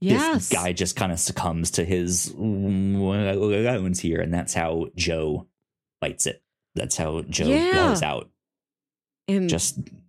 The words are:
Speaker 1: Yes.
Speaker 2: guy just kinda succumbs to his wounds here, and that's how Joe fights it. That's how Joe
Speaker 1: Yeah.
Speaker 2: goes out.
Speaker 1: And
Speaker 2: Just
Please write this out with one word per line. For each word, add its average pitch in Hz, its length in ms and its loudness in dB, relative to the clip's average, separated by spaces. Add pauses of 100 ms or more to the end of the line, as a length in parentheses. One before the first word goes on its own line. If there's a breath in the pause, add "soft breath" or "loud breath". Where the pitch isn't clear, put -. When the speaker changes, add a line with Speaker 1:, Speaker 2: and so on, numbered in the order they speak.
Speaker 1:
Yes. 262 480 2
Speaker 2:
guy 87 240 0
just 90 240 -2
kinda 90 200 0
succumbs 82 560 -2
to 87 120 2
his 90 520 0
wounds 98 1600 0
here, 82 200 0
and 82 140 -2
that's 87 200 -2
how 82 320 0 (100)
Joe 80 500 -2 (540)
fights - 260 -4
it. - 160 -6 (320)
That's - 220 -4
how 80 320 -2
Joe - 200 0
Speaker 1:
Yeah. 330 240 4 (180)
Speaker 2:
goes 180 120 0
out. 71 280 -4 (960)
Speaker 1:
And 190 200 2
Speaker 2:
Just - 300 -2 (300)